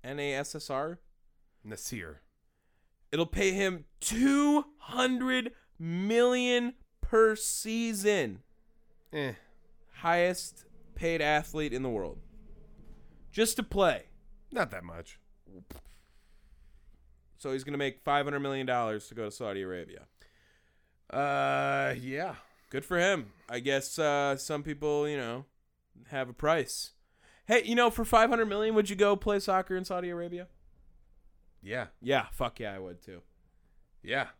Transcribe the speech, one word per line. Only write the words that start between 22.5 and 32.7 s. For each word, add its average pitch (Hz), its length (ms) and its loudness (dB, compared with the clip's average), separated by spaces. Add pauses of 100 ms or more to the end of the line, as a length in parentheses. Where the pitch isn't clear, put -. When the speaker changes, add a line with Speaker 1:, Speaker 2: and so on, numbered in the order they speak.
Speaker 1:
Good 131 160 -6
for 180 140 0
him. 170 320 2 (180)
I 123 100 -6
guess, 135 380 -2
uh, 143 400 2
some 147 240 -6
people, 147 480 -2
you 147 80 -4
know, 123 280 -6 (640)
have 131 200 -4
a 123 40 -14
price. - 580 0 (540)
Hey, 226 200 4
you 226 80 0
know, 240 160 6
for 226 160 0
five 226 240 6
hundred 233 160 2
million, 214 300 0
would 208 160 4
you 202 40 -4
go 202 200 6
play 202 240 0
soccer 185 360 0
in 185 80 -4
Saudi 180 280 -6
Arabia? 175 360 -8 (1160)
Speaker 2:
Yeah. 110 240 -6 (160)
Speaker 1:
Yeah, 127 300 2
fuck 120 260 -4
yeah, 104 160 -8